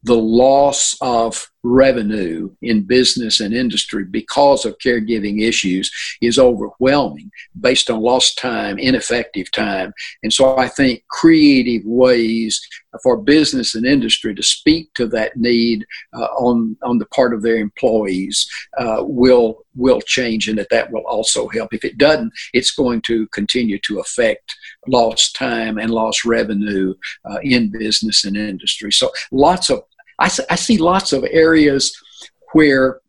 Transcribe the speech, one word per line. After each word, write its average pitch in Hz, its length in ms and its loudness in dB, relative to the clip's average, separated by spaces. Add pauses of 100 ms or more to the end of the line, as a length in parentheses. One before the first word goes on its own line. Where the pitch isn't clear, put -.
the 120 120 2
loss 131 840 2
of 117 460 -2 (160)
revenue 107 840 0 (120)
in 113 220 0
business 120 560 0
and 107 140 -4
industry 110 500 -4
because 131 640 0
of 107 140 -6
caregiving 107 640 -2
issues 98 480 -2 (320)
is 117 160 2
overwhelming 123 960 2 (280)
based 127 300 0
on 113 120 -2
lost 120 360 0
time, 107 400 -6
ineffective 120 760 -4
time. 101 420 -4 (300)
And 110 100 -2
so 131 240 4
I 127 100 0
think 127 420 0
creative 135 760 4
ways 113 760 2 (420)
for 120 160 2
business 131 580 2
and 113 100 -2
industry 113 500 0
to 98 80 -8
speak - 500 0
to 120 140 -2
that 110 280 -2
need, 117 500 0 (280)
uh, - 140 -6 (100)
on, 117 460 0
on 120 160 0
the 107 80 -6
part 123 260 2
of 107 80 -6
their 113 160 0
employees, 104 880 -2 (300)
uh, 113 220 -2
will, 123 680 2 (100)
will 123 260 2
change, 113 460 -2
and 110 120 -4
that, 101 100 -8
that 117 220 0
will - 160 -8
also 110 400 -2
help. 113 260 -6
If 110 100 -10
it 104 140 -8
doesn't, 139 340 2 (220)
it's - 180 0
going 120 320 -2
to 110 260 -2
continue 104 500 -4
to 104 200 -6
affect - 560 -4 (320)
lost 120 480 0
time 113 440 -4
and 113 100 -4
lost 113 340 -2
revenue, 104 720 -2 (320)
uh, 107 160 -8
in 123 300 0
business 107 540 -2
and 98 120 -4
industry. 101 540 -8
So - 180 0 (220)
lots 156 400 2
of, - 100 -2 (380)
I - 80 2
s-, - 200 -2
I 170 80 -2
see 214 220 0
lots 180 360 2
of 131 180 -2
areas 156 680 2 (520)
where 135 580 4